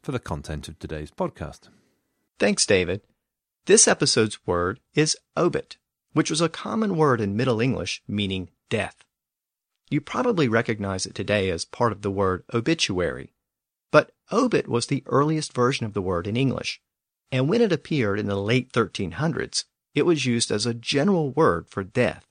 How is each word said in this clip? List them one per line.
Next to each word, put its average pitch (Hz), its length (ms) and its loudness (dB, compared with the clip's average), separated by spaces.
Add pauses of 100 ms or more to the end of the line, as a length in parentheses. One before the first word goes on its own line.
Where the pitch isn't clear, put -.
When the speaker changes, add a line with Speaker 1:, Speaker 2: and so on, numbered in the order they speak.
Speaker 1:
for - 100 -8
the 123 80 -4
content 76 480 -8
of 82 120 -16
today's 76 320 -10
podcast. - 580 -10 (680)
Speaker 2:
Thanks, 208 260 2
David. 90 360 2 (640)
This 220 220 8
episode's 131 600 2
word 90 320 0 (160)
is 156 200 2 (220)
obit, - 400 -2 (360)
which 160 160 2
was 156 120 -2
a 160 80 0
common 208 480 -4
word 135 240 4
in 101 160 -2
Middle 120 240 0
English 98 460 -2
meaning 95 420 -4 (200)
death. - 360 -6 (840)
You 147 120 0
probably 196 460 0
recognize 104 580 -2
it - 80 -14
today 101 380 0
as 85 120 -4
part 117 280 0
of 101 100 -10
the 104 100 -2
word 95 320 0 (100)
obituary, 92 800 -2 (580)
but 151 200 6 (200)
obit 214 360 2
was 120 200 -2
the 139 180 -4
earliest 151 480 0
version 123 320 0
of 107 80 -10
the 101 80 -2
word 90 260 -2
in 104 80 -4
English, 127 460 -2 (500)
and 131 160 0
when 226 140 2
it 214 100 2
appeared 110 480 0
in 107 60 -2
the 101 100 -2
late 113 360 0
thirteen 95 400 -2
hundreds, - 540 -4 (300)
it 147 100 2
was 151 200 2
used 117 260 0
as 107 140 -2
a 120 80 -2
general 147 560 0
word 110 400 2
for 98 140 -6
death. 90 480 -2